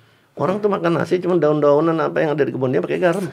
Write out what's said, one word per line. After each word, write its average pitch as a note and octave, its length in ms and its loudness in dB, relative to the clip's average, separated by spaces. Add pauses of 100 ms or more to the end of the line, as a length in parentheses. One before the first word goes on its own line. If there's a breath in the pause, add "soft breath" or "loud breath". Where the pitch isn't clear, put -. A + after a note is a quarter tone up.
(340 soft breath)
orang E3+ 240 -2
tuh G#3 100 0
makan E3+ 300 0
nasi F3 200 0
cuma F3 200 0
daun-daunan D3+ 580 2
apa D3 220 -2
yang D3+ 160 0
ada D3+ 80 0
di C3 80 0
kebunnya C3 320 -2
pakai D#3+ 180 -4
garam. F3+ 220 0 (120)